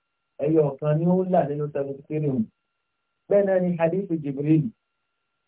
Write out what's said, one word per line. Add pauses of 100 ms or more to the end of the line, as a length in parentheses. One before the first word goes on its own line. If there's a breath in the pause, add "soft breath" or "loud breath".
(400)
ẹyọ (140)
kan
ni
ó
là
nínú
seventy-three
òun. (840)
Bẹ́ẹ̀
náà
ni
hadithu
Jibril. (840)